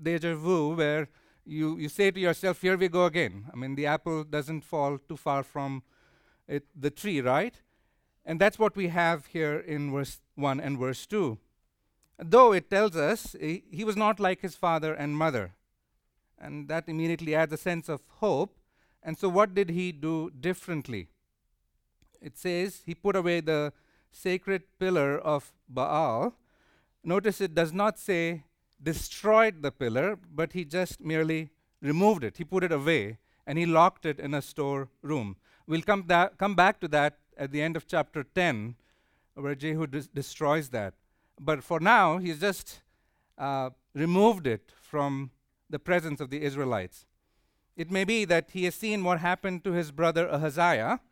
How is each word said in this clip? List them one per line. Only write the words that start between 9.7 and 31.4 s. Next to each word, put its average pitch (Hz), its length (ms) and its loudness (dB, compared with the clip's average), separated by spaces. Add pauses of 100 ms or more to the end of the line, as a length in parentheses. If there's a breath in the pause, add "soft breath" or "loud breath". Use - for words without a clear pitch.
verse 139 260 -6 (160)
one 139 240 -2
and 143 180 -4
verse 127 280 -4
two. 165 320 -2 (800)
Though 220 320 8
it 185 180 2
tells 196 280 2
us 165 420 0
he, 160 320 -6
he 180 140 -6
was 214 100 -2
not 208 240 2
like 185 220 0
his 180 160 -8
father 156 360 0
and 147 220 -4
mother. 127 380 -2 (840)
And 147 300 -12
that 160 220 -6
immediately 165 440 -2
adds 156 200 2
a 156 40 -6
sense 170 300 -4
of 147 200 -6
hope. 190 500 -2 (440)
And 160 160 -8
so 196 120 -2
what 190 240 4
did 190 160 0
he 180 240 -4
do 156 440 -4
differently? 135 720 -6 (1120)
It 143 160 -18
says 180 480 -4
he 165 80 -6
put 196 220 0
away 175 240 2
the 151 320 0 (400)
sacred 185 520 -4 (160)
pillar 151 380 2
of 151 360 -2 (160)
Baal. 131 680 0 (680)
Notice 196 340 -2
it 180 160 -2
does 165 160 2
not 202 260 0
say 170 460 -2 (400)
destroyed 208 800 2
the 139 80 -2
pillar, 135 480 0 (160)
but 160 180 -4
he 180 100 -4
just 175 380 -4
merely 160 480 -2 (320)